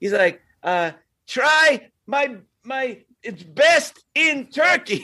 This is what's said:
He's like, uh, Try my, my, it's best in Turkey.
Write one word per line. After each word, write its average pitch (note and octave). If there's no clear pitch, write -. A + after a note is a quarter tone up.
He's G3
like, F#3
uh, E3+
Try D4+
my, C4+
my, B3+
it's F#3
best C#4
in D4
Turkey. D4+